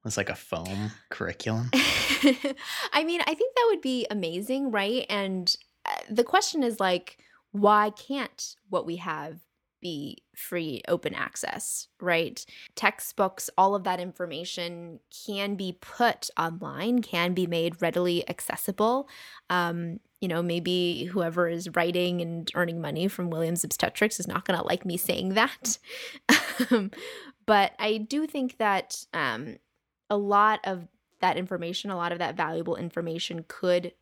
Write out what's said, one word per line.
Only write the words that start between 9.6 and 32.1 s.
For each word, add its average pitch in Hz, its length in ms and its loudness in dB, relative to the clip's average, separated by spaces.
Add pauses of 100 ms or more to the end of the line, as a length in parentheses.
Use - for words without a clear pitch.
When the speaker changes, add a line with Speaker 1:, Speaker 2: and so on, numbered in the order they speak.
Speaker 2:
be 156 440 -8 (100)
free 160 540 -6
open - 260 0
access, - 760 -6 (100)
right? 170 460 0 (300)
Textbooks, - 840 0
all 196 180 6
of 190 80 -2
that 180 160 0
information 170 1000 -8 (260)
can 202 300 -2
be 185 260 -4
put - 560 0
online, 165 640 0
can 180 320 0
be 185 120 2
made 170 360 0
readily 175 480 2
accessible. 226 800 -2 (400)
Um, 170 500 0 (220)
you 190 80 -2
know, 165 120 0
maybe 175 680 2
whoever 170 380 2
is 170 260 -4
writing 175 460 2
and 170 340 -4
earning 170 240 0
money 156 300 0
from 180 200 -4
Williams 165 360 0
Obstetrics - 560 0
is - 60 -6
not 185 180 -4
gonna 175 180 0
like - 220 0
me 175 120 -2
saying - 380 -2
that. 240 420 0 (520)
<laughs> 247 80 10 (340)
Um, 208 200 2 (560)
but 202 320 6
I 214 180 2
do 277 300 -2
think 262 320 -4
that, 202 540 0
um, 131 440 -2 (520)
a 208 80 2
lot 202 480 4
of 180 220 -4 (320)
that 185 180 4
information, 180 520 -4
a 190 60 -2
lot 170 160 -2